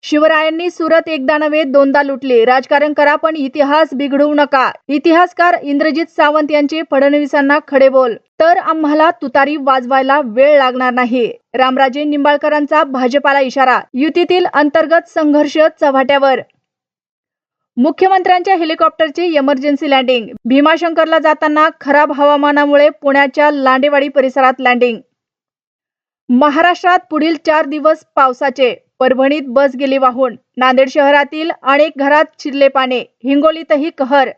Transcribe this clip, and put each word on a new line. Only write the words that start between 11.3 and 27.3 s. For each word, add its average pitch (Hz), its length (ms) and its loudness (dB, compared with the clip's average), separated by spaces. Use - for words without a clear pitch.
रामराजे 262 500 0
निंबाळकरांचा 294 800 0
भाजपाला 277 560 0
इशारा. 262 400 0
युतीतील 349 520 0
अंतर्गत 311 640 0
संघर्ष 294 480 0
चव्हाट्यावर. 269 580 0
मुख्यमंत्र्यांच्या 370 760 2
हेलिकॉप्टरची 320 680 -2
इमर्जन्सी 285 680 -2
लँडिंग. 254 380 0
भीमाशंकरला 320 720 2
जाताना 302 500 0
खराब 285 300 0
हवामानामुळे 285 760 2
पुण्याच्या 285 640 0
लांडेवाडी 277 560 0
परिसरात 262 520 0
लँडिंग. 247 380 0
महाराष्ट्रात 330 680 2
पुढील 311 260 -2